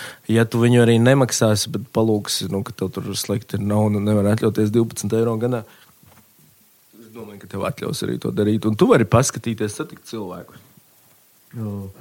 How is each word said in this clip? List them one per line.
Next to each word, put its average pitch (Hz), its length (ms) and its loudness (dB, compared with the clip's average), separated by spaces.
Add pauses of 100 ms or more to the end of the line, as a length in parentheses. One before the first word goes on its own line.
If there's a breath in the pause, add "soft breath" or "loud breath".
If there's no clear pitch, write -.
(320 loud breath)
Ja 113 160 4
tu 117 160 -2
viņu 120 220 6
arī 117 180 6
nemaksāsi, 120 680 2
bet 104 180 -8
palūksi, 107 640 -2
nu, 98 100 -2
ka - 140 -14
tev 92 180 -4
tur 98 140 -8 (100)
slikti - 400 -6
ir 101 80 -4
nauda 104 320 2
un 101 80 -2
nevar 104 240 2
atļauties 107 400 0
divpadsmit 113 480 0
eiro 117 220 0
gadā. 120 240 -4 (1300 soft breath)
Es 110 160 -20
domāju, 107 320 -16
ka 92 80 -20
tev 95 160 -6
atļaus - 400 -6
arī - 160 -4
to - 160 -4
darīt. 107 300 0
Un 107 100 0
tu - 140 6
vari 120 180 4
paskatīties, 113 680 0
satikt - 260 -14
cilvēku. 90 480 -14 (1040)
Jo 107 160 -6 (260 loud breath)